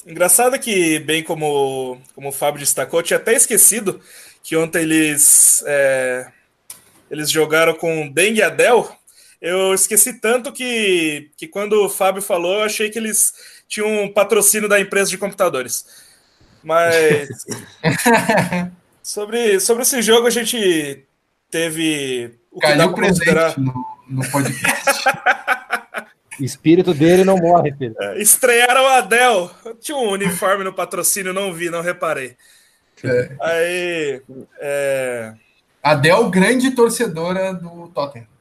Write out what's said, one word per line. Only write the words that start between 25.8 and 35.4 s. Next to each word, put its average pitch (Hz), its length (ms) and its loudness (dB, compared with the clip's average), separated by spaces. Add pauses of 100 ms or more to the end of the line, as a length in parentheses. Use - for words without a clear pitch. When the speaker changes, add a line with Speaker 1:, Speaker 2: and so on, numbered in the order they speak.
Speaker 3:
O 135 40 -6
espírito 175 500 2
dele 170 300 4
não 190 120 4
morre, 170 400 2
filho. 123 240 -8
Speaker 1:
É, 101 220 -6
estrearam 247 640 4
a 262 120 4
Adele. 220 520 2 (300)
Tinha 302 180 -8
um 226 140 -2
uniforme 190 520 -2
no 190 80 -6
patrocínio, 185 600 -4
não 196 180 -6
vi, 170 200 -6
não 170 100 -4
reparei. 156 560 -6 (680)
Speaker 2:
É. 123 380 -2
Speaker 1:
Aí, 165 800 -2 (380)
é 135 760 -4 (480)